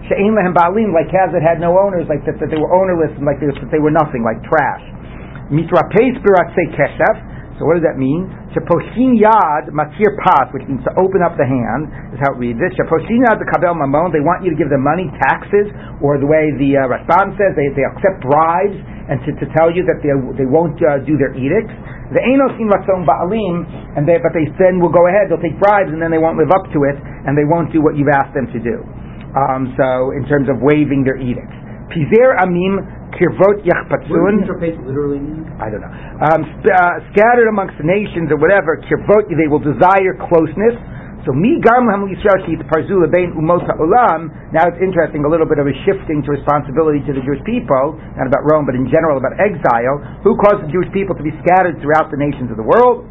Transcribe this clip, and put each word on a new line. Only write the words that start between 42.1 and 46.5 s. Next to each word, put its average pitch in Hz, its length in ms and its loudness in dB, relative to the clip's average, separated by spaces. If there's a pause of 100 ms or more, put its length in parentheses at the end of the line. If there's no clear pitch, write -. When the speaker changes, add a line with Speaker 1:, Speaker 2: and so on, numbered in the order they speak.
Speaker 1:
sheitparzu 160 480 -2 (100)
lebein 175 300 0
umot 165 320 0
ha'olam. 165 640 0 (240)
Now 170 160 4
it's 170 80 -14
interesting, 156 480 0
a - 20 2
little 160 160 2
bit 156 140 0
of 143 80 0
a 139 160 -2
shifting 160 400 -2
to 139 80 -6
responsibility 143 720 0